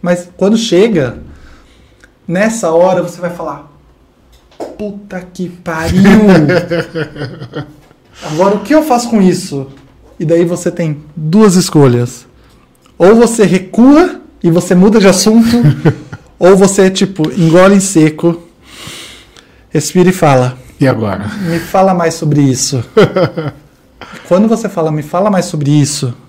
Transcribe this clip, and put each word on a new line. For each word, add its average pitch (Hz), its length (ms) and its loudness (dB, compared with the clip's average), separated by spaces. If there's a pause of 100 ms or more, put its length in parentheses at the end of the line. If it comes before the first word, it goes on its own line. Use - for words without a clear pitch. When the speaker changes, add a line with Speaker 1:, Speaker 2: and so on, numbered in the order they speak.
Speaker 1:
Mas 180 360 -4
quando 202 200 0
chega, 180 640 0 (1080)
nessa 190 460 -4
hora 180 300 2
você - 180 -10
vai 175 100 -8
falar, 151 400 -14 (1080)
"Puta 202 420 -12
que 180 280 -12
pariu! 165 520 -4 (1120)
Speaker 2:
<laughs> 151 540 -14 (640)
Speaker 1:
Agora 196 240 0
o - 40 -6
que - 140 -2
eu 311 80 4
faço 247 280 -2
com 220 100 0
isso?" 151 460 -2 (520)
E 175 60 -8
daí 170 200 0
você 175 260 -4
tem 156 320 -8 (140)
duas 175 400 2
escolhas. 127 720 0 (680)
Ou 196 200 4
você 226 280 2
recua 262 760 2 (220)
e 175 80 2
você 170 240 0
muda 202 240 4
de 196 80 4
assunto, 226 500 2 (400)
Speaker 2:
<laughs> - 420 -20
Speaker 1:
ou 185 180 6
você, 190 340 2
tipo, 190 420 -4
engole 180 420 4
em 196 60 4
seco, 165 640 -2 (1300)
respira 175 400 0
e 185 40 2
fala, 131 440 2 (240)
Speaker 2:
"E 135 80 2
agora?" 196 400 -4 (140)
Speaker 1:
"Me 170 160 -4
fala 190 340 0
mais 170 220 -2
sobre 151 260 -2
isso." 131 420 -2 (140)
Speaker 2:
<laughs> - 1300 -6
Speaker 1:
Quando 202 220 2
você 220 200 -2
fala, 160 220 -4
"Me 151 120 -6
fala 190 280 -4
mais 185 140 0
sobre 147 260 -4
isso" 139 440 -2 (140)